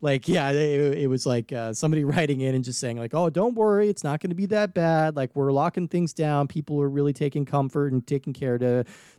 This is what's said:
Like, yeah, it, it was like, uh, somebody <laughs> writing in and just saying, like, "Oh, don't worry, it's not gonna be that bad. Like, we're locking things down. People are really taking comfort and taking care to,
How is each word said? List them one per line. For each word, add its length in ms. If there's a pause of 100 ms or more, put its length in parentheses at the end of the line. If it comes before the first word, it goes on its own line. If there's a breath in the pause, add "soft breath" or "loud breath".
Like, 280
yeah, 220
it, 500
it 80
was 180
like, 260
uh, 220
somebody 300
<laughs> 100
writing 260
in 140
and 100
just 160
saying, 160
like, 160
"Oh, 160
don't 260
worry, 360
it's 120
not 180
gonna 140
be 120
that 260
bad. 420
Like, 220
we're 160
locking 360
things 260
down. 340
People 320
are 80
really 240
taking 320
comfort 480
and 140
taking 260
care 240
to, 280 (340 loud breath)